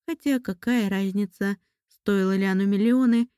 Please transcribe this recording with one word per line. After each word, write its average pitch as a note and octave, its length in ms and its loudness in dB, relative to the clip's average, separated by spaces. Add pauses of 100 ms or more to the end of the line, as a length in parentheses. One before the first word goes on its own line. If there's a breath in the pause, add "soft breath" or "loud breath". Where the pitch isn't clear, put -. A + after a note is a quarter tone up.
Хотя C#4+ 320 -2
какая A#3 500 -2
разница, G3 680 -4 (320)
стоило F#3+ 460 0
ли G3 100 0
оно F#3+ 200 0
миллионы A#3 720 2